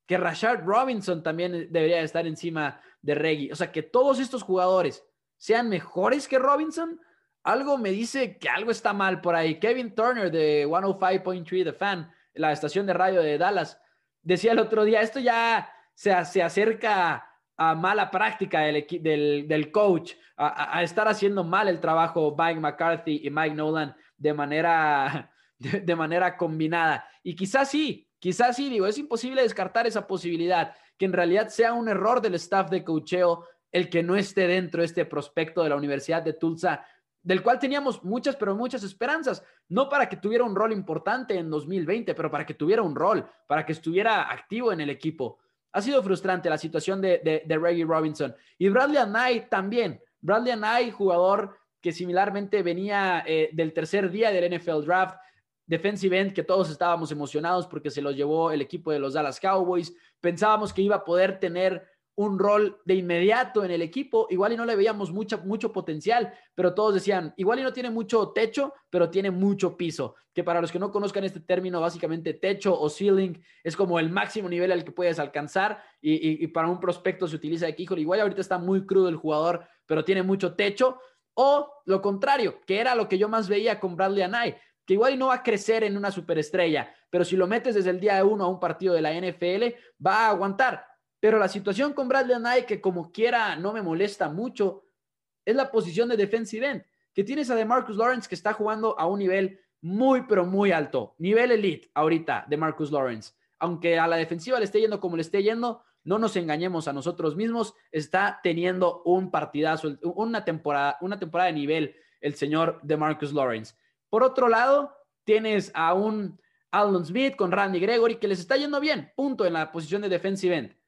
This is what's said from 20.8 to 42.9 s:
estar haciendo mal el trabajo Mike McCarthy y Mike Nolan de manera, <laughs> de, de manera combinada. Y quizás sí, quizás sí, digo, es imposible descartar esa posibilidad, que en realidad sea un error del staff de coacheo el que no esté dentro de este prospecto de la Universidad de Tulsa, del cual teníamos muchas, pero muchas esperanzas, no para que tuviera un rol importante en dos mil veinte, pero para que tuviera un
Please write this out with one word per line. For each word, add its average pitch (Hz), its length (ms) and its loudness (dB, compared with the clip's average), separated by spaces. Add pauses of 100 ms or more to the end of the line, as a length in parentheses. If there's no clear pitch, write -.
estar 214 260 0
haciendo 202 340 0
mal 190 260 0
el 170 120 0
trabajo 165 580 2
Mike 165 220 0
McCarthy 160 640 -2
y 143 60 -4
Mike 151 260 -2
Nolan 151 400 -2 (200)
de 151 160 0
manera, 147 1000 0 (120)
<laughs> - 140 -20
de, 135 220 -4
de 170 160 0
manera 175 400 0
combinada. 160 720 0 (140)
Y 175 120 -8
quizás 226 340 0
sí, 294 400 -4 (120)
quizás 240 340 2
sí, 277 140 -4
digo, 208 180 0
es 214 120 -2
imposible 262 440 -2
descartar 226 460 0
esa 208 180 -4
posibilidad, 170 720 -2 (200)
que 190 100 -2
en 185 60 -2
realidad 180 360 2
sea 233 240 2
un 233 160 -2
error 214 320 2
del 202 140 -2
staff 170 360 -2
de 175 140 -2
coacheo 170 600 0 (280)
el 180 180 0
que 170 140 2
no 180 100 0
esté 196 320 0
dentro 175 360 0
de 170 40 2
este 165 180 -2
prospecto 160 600 -4
de 151 60 2
la 143 60 2
Universidad 143 460 -2
de 156 120 -4
Tulsa, 165 520 -2 (340)
del 185 220 0
cual 240 160 4
teníamos 277 460 -2
muchas, 247 320 -4
pero 202 180 -2
muchas 240 300 -6
esperanzas, 262 580 -4 (260)
no 190 200 0
para 269 200 2
que 196 80 -10
tuviera 226 280 2
un 208 100 -2
rol 220 180 2
importante 196 640 -4
en 165 140 -4
dos 151 160 -4
mil 175 180 -2
veinte, 190 300 -2
pero 156 160 -4
para 151 160 -4
que - 80 -10
tuviera 208 280 2
un 156 120 -2